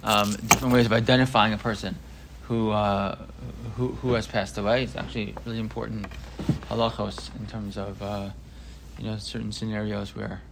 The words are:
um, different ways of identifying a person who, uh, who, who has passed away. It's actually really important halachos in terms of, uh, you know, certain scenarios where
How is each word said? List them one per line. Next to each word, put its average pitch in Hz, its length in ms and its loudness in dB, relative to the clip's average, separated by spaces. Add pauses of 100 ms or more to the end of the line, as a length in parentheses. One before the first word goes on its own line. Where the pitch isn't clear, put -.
um, 104 300 6
different 113 380 2
ways 123 140 8
of 107 80 4
identifying 117 580 6
a 104 60 -2
person 101 380 -2 (480)
who, 113 260 2
uh, 101 460 2 (600)
who, 127 120 0
who 127 260 0
has 110 140 2
passed 101 320 -2
away. 117 240 4
It's 113 120 -6
actually - 380 -4 (140)
really 113 100 -4
important 110 480 -4 (640)
halachos 113 720 0
in 107 80 -6
terms 104 280 -6
of, 98 280 -6
uh, 101 260 -4 (720)
you 117 60 -6
know, 110 120 -4
certain 107 340 -6
scenarios 107 640 -2
where 101 240 -6 (120)